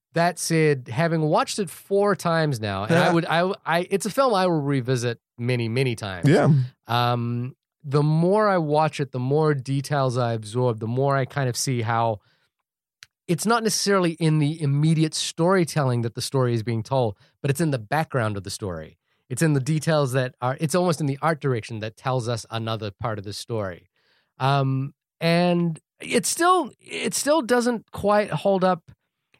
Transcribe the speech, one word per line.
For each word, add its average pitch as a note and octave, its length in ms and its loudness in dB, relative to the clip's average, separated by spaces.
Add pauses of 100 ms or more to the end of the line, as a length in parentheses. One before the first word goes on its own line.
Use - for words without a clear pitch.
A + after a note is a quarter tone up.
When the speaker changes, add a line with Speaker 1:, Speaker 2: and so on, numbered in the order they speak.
(120)
Speaker 1:
That E3+ 260 0
said, D3+ 540 0
having D#3+ 300 0
watched G3 360 0
it F#3+ 100 -2
four G3+ 460 0
times D#3 460 0
now, G2+ 240 -4
and A2 100 0
I D3 120 4
Speaker 2:
Yeah. F3 60 2
Speaker 1:
would, E3+ 140 2
I, F3 260 0 (140)
I, F3 240 0
it's G3 160 -2
a G3 40 -6
film C4 220 2
I F#3 140 2
will E3 140 2
revisit B2+ 580 -2 (200)
many, A#2+ 300 -2
many A#2+ 280 0
times. F#2+ 320 -2
Speaker 2:
Yeah. F3 220 6 (360)
Speaker 1:
Um, A#2+ 680 -2 (260)
the D3 220 0
more F3 440 2
I F#3+ 100 2
watch D3+ 420 0
it, C3+ 100 -4
the C3 80 -6
more D3 360 2
details C3+ 600 -2
I A#2+ 180 0
absorb, A2+ 440 -2
the A2 80 -6
more C3+ 300 0
I C3+ 80 0
kind C3 240 -2
of A#2 80 -4
see B2 260 -2
how A#2 380 0 (1080)
it's F3 200 -2
not A3+ 160 4
necessarily G3 500 2
in D#3 260 2
the D3+ 220 0
immediate D#3 540 2
storytelling D#3+ 880 0
that A#2 120 -4
the B2+ 80 -10
story B2+ 320 0
is A2 80 0
being A2+ 200 -2
told, B2 340 0 (240)
but C#3+ 100 -2
it's C3+ 100 -2
in D#3+ 100 2
the C3 80 0
background A2+ 580 -2
of F#2 80 -8
the G2 60 -10
story. E2 480 -10 (320)
It's B2+ 100 -4
in D#3 140 4
the C#3 60 2
details D3+ 520 0
that B2+ 300 -2
are, C3 180 -2
it's D#3+ 140 -2
almost F3+ 260 0
in D3+ 60 -2
the C#3 160 -4
art D#3 180 0
direction A#2 400 -4
that A2 160 -8
tells B2+ 320 -4
us A#2 220 -4
another A2+ 400 -6
part A2 280 -8
of G2 60 -12
the G#2 80 -10
story. G2+ 560 -8 (500)
Um, C3+ 540 0 (280)
and E3+ 600 0 (200)
it - 260 -2
still, E4+ 440 2 (100)
it - 340 -6
still D4+ 260 0
doesn't A#3+ 520 0
quite G#3 380 0
hold F#3+ 320 0
up F#3 280 0 (480)